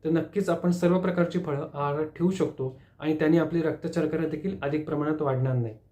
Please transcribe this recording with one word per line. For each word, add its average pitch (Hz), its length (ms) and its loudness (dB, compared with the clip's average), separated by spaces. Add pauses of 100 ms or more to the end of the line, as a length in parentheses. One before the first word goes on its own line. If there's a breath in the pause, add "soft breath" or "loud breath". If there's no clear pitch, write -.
तर 160 40 0
नक्कीच 170 400 0
आपण 175 220 2
सर्व 175 280 4
प्रकारची 175 400 0
फळं 147 340 -4
आहारात 143 320 -2
ठेवू 170 260 0
शकतो 135 500 -4 (180 loud breath)
आणि 156 200 0
त्याने 160 180 6
आपली 165 240 2
रक्तशर्करा 156 680 -2
देखील 170 340 -4
अधिक 151 240 -2
प्रमाणात 151 360 -2
वाढणार 131 340 0
नाही. 113 220 -2 (140)